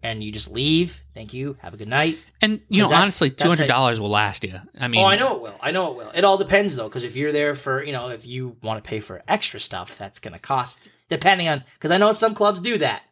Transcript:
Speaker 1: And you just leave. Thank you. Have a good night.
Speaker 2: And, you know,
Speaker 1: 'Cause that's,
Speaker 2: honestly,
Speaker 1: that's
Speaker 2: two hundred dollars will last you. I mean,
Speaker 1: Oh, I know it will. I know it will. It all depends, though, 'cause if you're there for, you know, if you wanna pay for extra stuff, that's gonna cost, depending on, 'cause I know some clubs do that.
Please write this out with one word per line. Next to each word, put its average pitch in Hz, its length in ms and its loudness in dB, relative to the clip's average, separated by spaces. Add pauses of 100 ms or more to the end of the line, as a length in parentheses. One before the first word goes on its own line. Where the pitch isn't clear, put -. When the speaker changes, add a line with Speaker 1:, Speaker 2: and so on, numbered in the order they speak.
Speaker 1:
And 110 200 -6
you 107 80 -8
just 104 220 -10
leave. 156 500 0 (120)
Thank 110 200 -16
you. 135 280 -8
Have 87 120 -16
a - 20 -18
good 104 120 -12
night. 156 300 0 (220)
Speaker 2:
And, 214 280 2
you 196 100 2
know, 208 100 6
Speaker 1:
'Cause - 40 2
that's, 160 100 6
Speaker 2:
honestly, 190 280 2
Speaker 1:
that's 131 120 -6
Speaker 2:
two 165 60 4
hundred 156 180 4
dollars 123 320 4
will 104 120 -2
last 104 340 0
you. 92 100 -8 (240)
I 127 80 -4
mean, 117 140 2
Speaker 1:
Oh, 196 60 6
I 196 100 6
know 254 180 0
it 123 80 -10
will. 104 180 -14
I 139 120 -4
know 175 180 -2
it 127 60 -10
will. 110 180 -14
It 170 80 2
all 196 140 6
depends, 196 400 2
though, 110 120 -6
'cause 120 140 -8
if 117 140 -8
you're 147 160 -2
there 147 240 0
for, 135 260 -4
you 147 100 -10
know, 127 160 -8
if 117 160 -12
you 123 380 -10
wanna 110 200 -6
pay 110 180 -8
for 92 260 -16
extra - 320 -4
stuff, - 400 -10
that's 98 220 -12
gonna 85 180 -16
cost, - 520 -6 (180)
depending 170 400 2
on, 143 160 -2 (160)
'cause 151 100 -2
I 175 60 4
know 208 160 4
some 214 220 0
clubs 202 260 0
do 220 180 -2
that. 127 340 -2